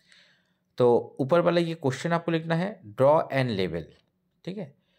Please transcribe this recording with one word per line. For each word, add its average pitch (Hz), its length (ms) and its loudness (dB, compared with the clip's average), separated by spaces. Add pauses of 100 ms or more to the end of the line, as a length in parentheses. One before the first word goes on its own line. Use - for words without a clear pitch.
(760)
तो 120 420 2
ऊपर 147 200 2
वाला 175 220 2
ये 165 120 -4
क्वेश्चन 139 380 -4
आपको 170 200 -2
लिखना 165 240 -2
है, 190 260 -6 (140)
draw 147 260 4 (120)
and 127 260 -2
label, 85 240 -2 (640)
ठीक 196 120 -12
है। 170 180 -14 (220)